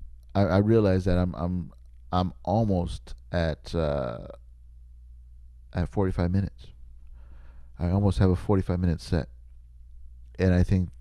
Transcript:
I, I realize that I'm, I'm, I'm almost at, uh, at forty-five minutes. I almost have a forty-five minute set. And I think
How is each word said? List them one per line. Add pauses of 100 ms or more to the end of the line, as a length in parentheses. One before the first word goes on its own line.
(340)
I,
I
realize
that
I'm,
I'm, (400)
I'm (100)
almost (160)
at,
uh, (1500)
at
forty-five
minutes. (1120)
I
almost
have
a
forty-five
minute
set. (1080)
And
I
think (120)